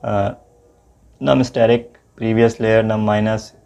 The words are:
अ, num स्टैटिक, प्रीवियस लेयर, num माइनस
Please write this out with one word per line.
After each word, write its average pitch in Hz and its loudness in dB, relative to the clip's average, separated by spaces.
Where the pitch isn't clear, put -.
अ, 104 -4
num 135 0
स्टैटिक, 120 0
प्रीवियस 113 0
लेयर, 110 2
num 110 -2
माइनस 107 -2